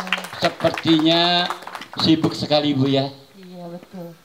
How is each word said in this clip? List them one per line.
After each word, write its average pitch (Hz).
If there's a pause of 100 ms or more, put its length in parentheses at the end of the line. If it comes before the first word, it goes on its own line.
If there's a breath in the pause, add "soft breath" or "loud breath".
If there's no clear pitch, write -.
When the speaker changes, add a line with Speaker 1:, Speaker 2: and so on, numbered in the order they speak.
(440)
Speaker 1:
Sepertinya 170 (560)
sibuk 160
sekali, 147
Bu, 135
ya. 135 (320)
Speaker 2:
Iya, 180
betul. 175 (140)